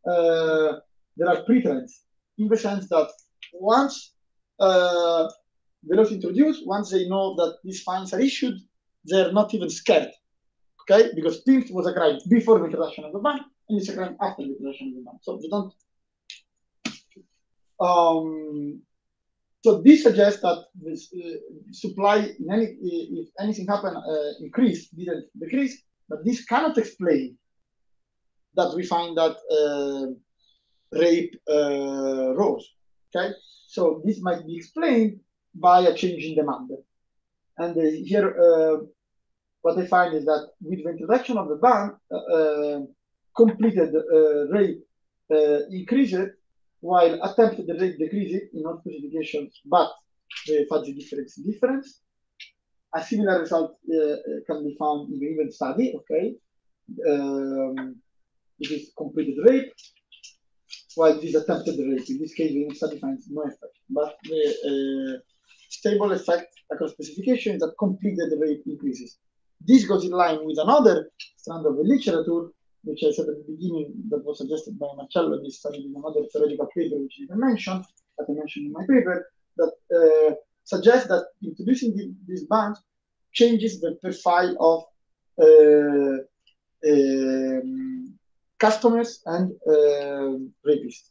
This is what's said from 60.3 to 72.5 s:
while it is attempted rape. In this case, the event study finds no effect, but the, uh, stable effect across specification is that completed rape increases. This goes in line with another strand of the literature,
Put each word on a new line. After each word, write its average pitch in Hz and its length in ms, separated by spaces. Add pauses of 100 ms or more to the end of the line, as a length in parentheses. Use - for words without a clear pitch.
while 160 220
it 151 60
is 151 120
attempted 156 440
rape. 131 300
In 135 100
this 156 160
case, 156 160
the 139 100
event 147 160
study 151 220
finds 135 280
no 143 140
effect, - 360 (120)
but 147 340
the, 156 180 (280)
uh, 139 500 (500)
stable 202 420
effect 170 420 (180)
across 151 200
specification 202 640
is 151 60
that 160 180
completed 185 600
rape 151 280
increases. 131 500 (480)
This 226 200
goes 180 200
in 180 60
line 165 340
with 151 140
another 202 500 (280)
strand 165 280
of 139 100
the 147 80
literature, 170 680 (320)